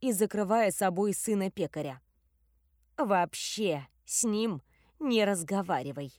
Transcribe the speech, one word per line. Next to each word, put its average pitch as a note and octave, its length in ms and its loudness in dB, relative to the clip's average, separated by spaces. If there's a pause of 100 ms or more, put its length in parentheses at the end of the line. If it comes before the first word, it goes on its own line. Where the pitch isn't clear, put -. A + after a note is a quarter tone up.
и C4 120 0
закрывая G#3 580 2
собой F#3+ 440 0
сына G3 360 -2
пекаря. D3 500 -6 (960)
Вообще F3+ 920 0 (180)
с - 200 -2
ним G#3+ 380 0 (360)
не A#3+ 260 2
разговаривай! E3 960 -2